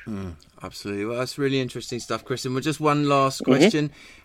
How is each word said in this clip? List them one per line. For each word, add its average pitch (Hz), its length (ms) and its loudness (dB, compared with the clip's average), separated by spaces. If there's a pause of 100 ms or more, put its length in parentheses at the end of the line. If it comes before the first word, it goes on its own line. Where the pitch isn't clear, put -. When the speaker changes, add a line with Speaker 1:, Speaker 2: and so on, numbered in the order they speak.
Speaker 1:
Hmm, 98 240 -6 (320)
absolutely. 101 440 -8
Well, 120 120 -6
that's 127 200 -6
really 135 220 0
interesting 123 400 -6
stuff, - 240 -6
Chris. 123 220 -6
And 131 180 -2
just 151 160 -2
one 147 300 2
last 135 320 2
Speaker 2:
Mm-hmm. 131 100 2
Speaker 1:
question. 151 400 6 (340)